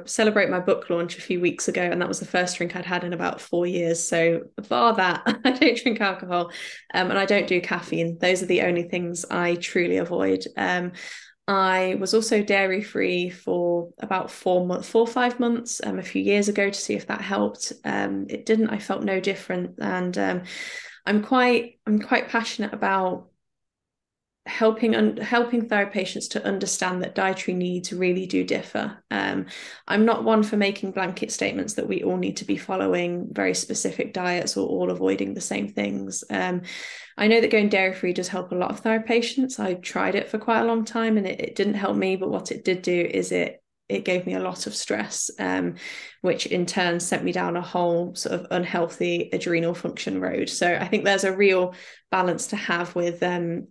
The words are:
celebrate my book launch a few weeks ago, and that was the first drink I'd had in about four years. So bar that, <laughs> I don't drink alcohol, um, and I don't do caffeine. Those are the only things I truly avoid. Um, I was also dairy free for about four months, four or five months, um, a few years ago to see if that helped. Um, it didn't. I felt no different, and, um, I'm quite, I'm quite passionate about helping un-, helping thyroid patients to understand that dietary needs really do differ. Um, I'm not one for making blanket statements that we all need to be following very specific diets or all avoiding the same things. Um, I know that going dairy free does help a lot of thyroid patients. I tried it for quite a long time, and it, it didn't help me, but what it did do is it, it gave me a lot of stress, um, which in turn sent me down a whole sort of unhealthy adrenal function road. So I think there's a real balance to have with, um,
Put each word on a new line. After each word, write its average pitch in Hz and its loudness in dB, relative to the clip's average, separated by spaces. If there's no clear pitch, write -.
celebrate 214 4
my 185 0
book 180 0
launch 170 -2
a - -16
few 180 -2
weeks 175 0
ago, - 0
and 175 0
that 180 0
was 185 -4
the 175 -8
first 180 0
drink 175 -4
I'd 180 -8
had 180 -2
in 175 -4
about 175 -4
four 175 0
years. 170 0
So 165 2
bar 233 6
that, 185 2
<laughs> 220 0
I 262 6
don't 262 4
drink 214 0
alcohol, 180 0
um, 180 2
and - 2
I 196 2
don't 202 4
do 180 2
caffeine. 170 -2
Those 185 4
are - -2
the 175 4
only 175 2
things 175 -4
I 175 2
truly 175 0
avoid. 180 0
Um, 180 0
I 185 4
was 190 0
also 220 4
dairy 196 4
free 180 0
for 175 0
about 190 -2
four 180 2
months, 180 -4
four 226 6
or 233 4
five 247 0
months, 233 0
um, 190 -4
a 185 -6
few - -4
years 202 4
ago 202 2
to 202 -8
see - -4
if 202 -6
that 208 -4
helped. 196 -2
Um, 101 -2
it - -8
didn't. 220 4
I 214 -4
felt 196 -4
no 190 0
different, 185 -4
and, 180 -2
um, 185 0
I'm 208 2
quite, 247 2
I'm 214 2
quite - 0
passionate 220 -2
about 190 0
helping 220 2
un-, 214 4
helping 233 0
thyroid 202 0
patients 208 -4
to 208 -4
understand 185 -2
that - -6
dietary 190 0
needs 180 -2
really 180 0
do 180 0
differ. - -4
Um, 95 -2
I'm 214 4
not 233 4
one 220 6
for 214 0
making 196 0
blanket 185 -4
statements 196 -2
that - -2
we 190 -2
all 185 2
need 190 -2
to - -10
be 196 0
following 180 0
very 190 0
specific - -4
diets 180 -2
or 196 0
all 180 0
avoiding 175 0
the 196 -8
same - -4
things. 196 -4
Um, 185 -2
I 208 4
know 226 8
that - 2
going 208 4
dairy 190 4
free 180 -2
does 180 -2
help 180 -6
a 190 -4
lot 180 0
of 208 -8
thyroid 226 2
patients. 240 2
I 190 0
tried 185 -2
it 208 0
for 220 -2
quite 226 2
a 233 4
long 226 2
time, 226 2
and 196 2
it, - -6
it - -6
didn't 208 2
help 202 0
me, 190 2
but 185 -2
what 185 -4
it - -8
did 185 0
do 175 2
is 180 0
it, 175 -2
it 196 -2
gave 180 0
me 180 -4
a 185 -2
lot 185 -6
of 208 -6
stress, - -4
um, 185 -2
which - 0
in 180 0
turn 175 0
sent 175 -2
me 180 -2
down 180 -2
a 175 -2
whole 175 0
sort - -4
of 180 -6
unhealthy 175 -2
adrenal 175 0
function - -6
road. 180 -2
So 175 2
I 180 -2
think 196 0
there's 196 4
a 190 2
real 185 4
balance 180 0
to - -4
have 175 -2
with, 175 -2
um, 175 -2